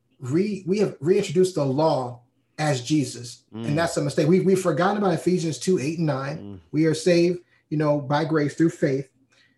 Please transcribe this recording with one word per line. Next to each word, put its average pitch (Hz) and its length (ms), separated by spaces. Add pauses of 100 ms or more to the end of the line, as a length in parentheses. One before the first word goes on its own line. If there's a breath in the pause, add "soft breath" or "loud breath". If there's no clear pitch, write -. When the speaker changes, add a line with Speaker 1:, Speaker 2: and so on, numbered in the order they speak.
(200)
Speaker 1:
re-, 175 480
we 196 100
have 180 220
reintroduced 180 560
the 143 100
law 135 560 (380)
as 143 240
Jesus. 120 600 (100)
Speaker 2:
Mm. 113 120
Speaker 1:
And 147 100
that's 165 200
a 160 60
mistake. 147 240
We, 180 140
we've 185 200
forgotten 175 360
about 196 160
Ephesians 165 440
two, 185 220
eight, 156 180
and 165 80
nine. 139 320
Speaker 2:
Mm. 101 220 (120)
Speaker 1:
We 156 140
are 156 80
saved, 175 460 (300 soft breath)
you 156 80
know, 147 220
by 143 260
grace 151 280
through 165 180
faith, 143 380 (480 soft breath)